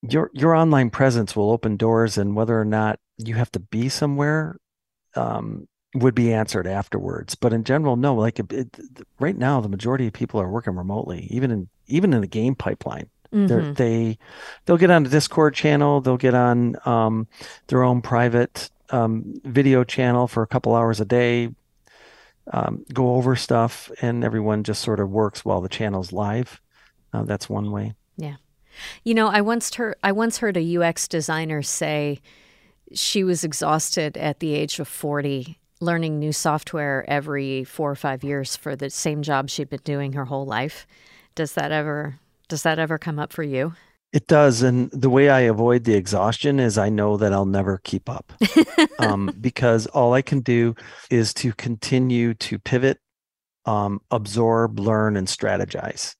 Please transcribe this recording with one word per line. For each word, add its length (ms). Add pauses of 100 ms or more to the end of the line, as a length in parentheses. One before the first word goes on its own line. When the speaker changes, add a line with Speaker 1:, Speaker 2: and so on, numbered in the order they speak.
Speaker 1:
your, 320
your 220
online 340
presence 460
will 160
open 260
doors, 400
and 180
whether 240
or 60
not 340 (180)
you 180
have 160
to 80
be 280
somewhere, 680 (580)
um, 520 (260)
would 220
be 180
answered 320
afterwards. 720
But 180
in 120
general, 320
no, 180
like, 240
it, 120
it, 280 (400)
right 180
now, 220
the 100
majority 380
of 60
people 280
are 80
working 260
remotely, 540
even 220
in, 180 (180)
even 260
in 80
the 60
game 280
pipeline. 540 (240)
They're, 280
Speaker 2:
Mm-hmm. 120
Speaker 1:
they, 440 (480)
they'll 120
get 120
on 160
a 40
Discord 440
channel, 480
they'll 160
get 160
on, 520
um, 420 (400)
their 160
own 180
private, 680 (200)
um, 540
video 400
channel 440
for 160
a 40
couple 280
hours 240
a 60
day, 440 (1000)
um, 400
go 240
over 200
stuff, 560 (100)
and 220
everyone 400
just 180
sort 180
of 100
works 360
while 160
the 80
channel's 420
live. 480 (540)
Uh, 100
that's 260
one 220
way. 220 (240)
Speaker 2:
Yeah. 180 (680)
You 100
know, 140
I 140
once 340
heard, 280
I 100
once 240
heard 180
a 60
U 220
X 260
designer 520
say 580 (760)
she 320
was 180
exhausted 720
at 240
the 140
age 260
of 80
forty, 720 (240)
learning 380
new 120
software 760
every 560
four 260
or 60
five 280
years 320
for 200
the 140
same 340
job 260
she'd 200
been 140
doing 300
her 120
whole 200
life. 400 (500)
Does 180
that 180
ever, 460 (300)
does 160
that 160
ever 180
come 220
up 140
for 100
you? 300 (400)
Speaker 1:
It 140
does. 340
And 300
the 180
way 200
I 120
avoid 420
the 120
exhaustion 640
is 180
I 120
know 280
that 160
I'll 120
never 380
keep 260
up, 220 (360)
Speaker 2:
<laughs> 320
Speaker 1:
um, 420
because 460
all 260
I 80
can 200
do 340 (340)
is 260
to 180
continue 840
to 240
pivot, 400 (640)
um, 360 (100)
absorb, 680
learn, 380
and 100
strategize 920